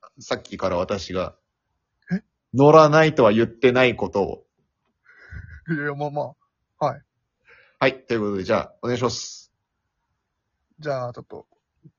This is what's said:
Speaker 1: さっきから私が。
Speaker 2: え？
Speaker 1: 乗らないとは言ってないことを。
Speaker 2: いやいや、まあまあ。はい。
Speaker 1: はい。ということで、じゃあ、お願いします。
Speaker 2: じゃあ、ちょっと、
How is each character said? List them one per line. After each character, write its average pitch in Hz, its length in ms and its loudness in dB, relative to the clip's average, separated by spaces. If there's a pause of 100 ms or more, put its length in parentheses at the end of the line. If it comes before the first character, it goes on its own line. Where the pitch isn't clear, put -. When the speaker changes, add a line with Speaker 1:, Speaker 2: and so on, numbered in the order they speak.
(200)
Speaker 1:
さ - 160 -8
っ 113 60 -8
き - 160 -14
か 95 120 -4
ら 90 80 -2
私 92 360 -6
が。 90 220 -6 (760)
Speaker 2:
え？ 190 120 -4 (300)
Speaker 1:
乗 139 180 6
ら 156 180 8
な 156 160 4
い 156 80 0
と 147 100 2
は 107 80 6
言 113 140 2
っ - 20 -2
て 123 240 2
な 127 140 2
い 117 100 0
こ 101 140 -8
と 98 140 -2
を。 - 240 -8 (1200)
Speaker 2:
い 165 40 -4
や 147 100 -4
い - 40 -6
や、 143 80 -6
ま 147 120 -6
あ - 20 -8
ま 143 240 -8 (460)
あ。 151 60 -2
は 131 120 -4
い。 - 60 -20 (760)
Speaker 1:
は 135 80 2
い。 131 180 -4
と 120 100 -4
い - 20 0
う - 40 -2
こ 104 100 -2
と 101 60 -4
で、 92 60 -6
じ 92 100 -6
ゃ 104 40 2
あ、 - 240 -6
お 110 60 -8
願 123 80 -2
い - 20 -4
し 117 60 -4
ま 117 80 0
す。 - 420 -16 (1300)
Speaker 2:
じ 151 100 -8
ゃ 127 200 -6
あ、 120 40 -14
ち 131 60 -18
ょ - 20 -16
っ 135 40 -20
と、 - 220 -20 (520)